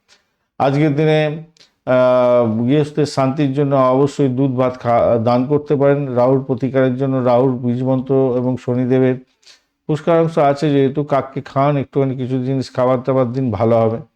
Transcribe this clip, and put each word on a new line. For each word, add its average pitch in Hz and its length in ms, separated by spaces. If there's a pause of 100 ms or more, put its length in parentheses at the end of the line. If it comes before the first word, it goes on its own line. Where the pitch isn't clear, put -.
(600)
আজকের 139 360
দিনে, 156 480 (420)
আহ, 123 800
গৃহস্থের 147 400
শান্তির 135 480
জন্য 139 220
অবশ্যই 135 520
দুধ 131 240
ভাত 127 260
খা-, 117 460
দান 123 220
করতে 147 300
পারেন। 143 320
রাহুর 131 360
প্রতিকারের 131 540
জন্য 135 200
রাহুর 123 340
বীজ 123 320
মন্ত্র 131 540
এবং 127 200
শনিদেবের 127 580 (720)
পুষ্করাংশ 165 500
আছে 143 320
যেহেতু, 139 340
কাককে 139 380
খাওয়ান, 147 360
একটুখানি 135 380
কিছু 131 280
জিনিস 131 300
খাবার 127 300
দাবার 131 280
দিন, 131 200
ভালো 113 300
হবে। 113 160 (180)